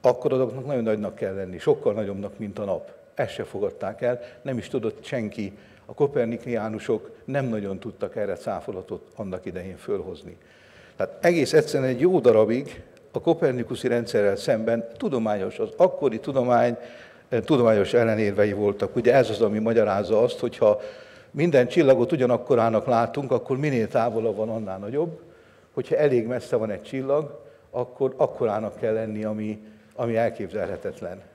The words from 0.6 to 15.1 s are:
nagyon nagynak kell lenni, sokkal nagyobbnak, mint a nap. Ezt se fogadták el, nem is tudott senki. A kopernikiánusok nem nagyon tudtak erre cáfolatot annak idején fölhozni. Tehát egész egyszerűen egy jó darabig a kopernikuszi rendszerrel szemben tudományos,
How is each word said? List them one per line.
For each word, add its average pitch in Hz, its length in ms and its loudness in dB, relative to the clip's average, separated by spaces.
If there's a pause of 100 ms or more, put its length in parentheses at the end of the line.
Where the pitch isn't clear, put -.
nagyon 135 180 -2
nagynak 104 320 -2
kell 95 180 -6
lenni, 92 260 -8
sokkal 147 340 2
nagyobbnak, 101 440 -6
mint 104 220 -10
a 107 40 -4
nap. 92 280 -4 (220)
Ezt 131 200 -4
se 110 100 -8
fogadták - 580 -6
el, 123 200 -2 (200)
nem 131 160 -6
is 107 100 -8
tudott 113 360 -4
senki. 107 540 -6 (280)
A - 80 -16
kopernikiánusok 117 1160 -2 (140)
nem 135 200 -2
nagyon 101 340 -4
tudtak - 360 -10
erre 98 200 -4
cáfolatot 92 800 -8
annak 92 300 -8
idején 92 320 -10
fölhozni. 90 600 -8 (580)
Tehát - 300 -4
egész 170 280 4
egyszerűen 147 360 4
egy 123 100 -2
jó 180 200 4
darabig 117 640 4 (320)
a - 60 -2
kopernikuszi 131 680 0
rendszerrel 110 480 2
szemben 113 520 0 (100)
tudományos, 107 600 -2